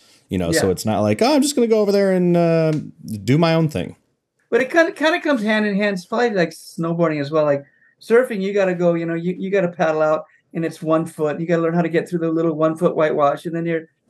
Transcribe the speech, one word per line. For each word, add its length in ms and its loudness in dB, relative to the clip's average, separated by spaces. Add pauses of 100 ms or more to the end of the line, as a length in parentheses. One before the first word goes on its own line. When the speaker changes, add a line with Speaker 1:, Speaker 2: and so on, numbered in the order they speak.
(300)
Speaker 1:
you 80 -2
know, 140 -2
so 160 0
Speaker 2:
Yeah. 40 2
Speaker 1:
it's 140 -4
not 160 0
like, 200 2
"Oh, 120 2
I'm 80 4
just 140 0
gonna 120 2
go 120 2
over 120 0
there 200 2
and, 260 2
uh, 340 2 (540)
do 120 2
my 160 2
own 140 2
thing." 280 -6 (540)
Speaker 2:
But 120 2
it 80 -4
kinda, 220 2
kinda 280 0
comes 220 0
hand 240 0
in 100 0
hand. 200 0
It's 100 -10
probably 240 0
like 220 0
snowboarding 680 -2
as 120 -6
well. 120 2
Like 220 0 (340)
surfing, 420 2
you 120 -4
gotta 220 0
go, 180 2
you 120 -4
know, 100 -4
you, 220 -4
you 120 -6
gotta 200 0
paddle 340 -2
out 220 0 (280)
and 100 -4
it's 200 -8
one 240 0
foot. 320 -4
You 80 -6
gotta 160 0
learn 100 0
how 80 2
to 80 0
get 180 0
through 120 -4
the 120 -2
little 220 0
one 240 0
foot 180 0
whitewash, 520 0
and 80 -8
then 100 -4
you're 220 -4 (220)